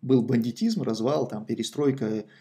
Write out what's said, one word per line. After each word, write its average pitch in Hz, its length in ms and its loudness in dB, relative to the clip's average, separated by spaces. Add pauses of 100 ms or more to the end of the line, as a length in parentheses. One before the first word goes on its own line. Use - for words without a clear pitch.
был 127 220 4
бандитизм, 127 580 0
развал, 120 460 0
там, 107 180 -10
перестройка, 117 800 -2 (160)